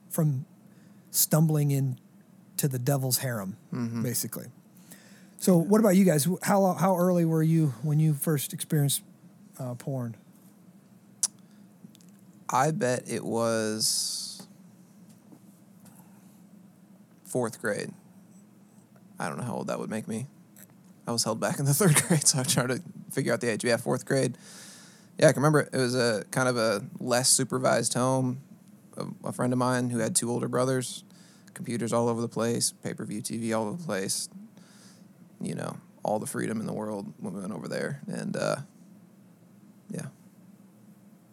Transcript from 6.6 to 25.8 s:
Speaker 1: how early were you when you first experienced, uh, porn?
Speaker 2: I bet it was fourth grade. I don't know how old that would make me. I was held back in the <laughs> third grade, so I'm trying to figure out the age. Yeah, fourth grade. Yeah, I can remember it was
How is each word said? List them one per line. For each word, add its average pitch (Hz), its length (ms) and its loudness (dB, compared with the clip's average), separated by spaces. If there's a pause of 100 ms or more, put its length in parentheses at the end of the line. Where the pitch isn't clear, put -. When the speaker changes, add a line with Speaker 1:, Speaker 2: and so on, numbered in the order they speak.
Speaker 1:
how 180 240 2
early 175 280 4
were 160 180 2
you 160 380 4
when 151 180 2
you 156 140 4
first 143 400 -2
experienced, 147 480 0 (580)
uh, 127 160 -6
porn? 120 400 -6 (2250)
Speaker 2:
I 135 220 4
bet 123 380 -2
it 117 140 -4
was 110 1200 -2 (2750)
fourth 120 360 -4
grade. - 300 -4 (1300)
I - 100 -4
don't 71 80 -8
know - 80 -6
how 117 100 -4
old 64 120 -6
that - 120 -4
would - 100 -8
make 107 180 -6
me. 113 200 -6 (800)
I - 40 -4
was 117 120 0
held 110 160 -2
back - 200 -2
in 143 60 0
the 139 80 4
<laughs> - 0 -
third 156 300 6
grade, 165 240 2
so 151 120 2
I'm 127 60 0
trying 131 240 2
to 123 120 -2 (300)
figure 135 220 0
out 117 80 -2
the 120 80 0
age. 107 140 -2
Yeah, 117 140 4
fourth 120 280 -2
grade. 135 320 0 (800)
Yeah, 156 120 8
I - 40 4
can 123 80 0
remember 147 200 6
it - 160 -2
was 123 180 2